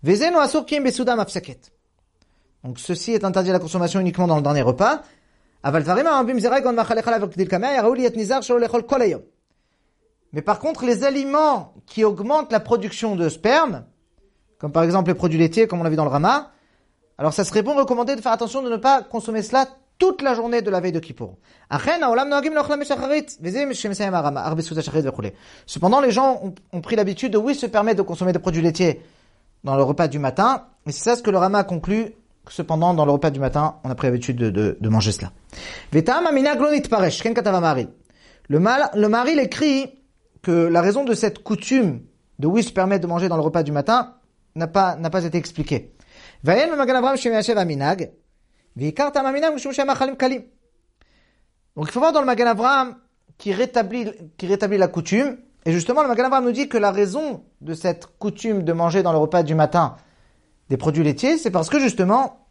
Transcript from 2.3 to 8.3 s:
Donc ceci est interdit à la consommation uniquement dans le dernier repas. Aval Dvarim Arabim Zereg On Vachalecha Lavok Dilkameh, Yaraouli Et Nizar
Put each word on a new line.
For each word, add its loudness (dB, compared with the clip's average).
Donc -12
ceci -6
est 0
interdit 0
à 2
la 4
consommation -2
uniquement 0
dans 4
le 2
dernier 2
repas. 2
Aval 0
Dvarim 2
Arabim 2
Zereg 2
On 2
Vachalecha 0
Lavok -2
Dilkameh, -2
Yaraouli 2
Et 4
Nizar -2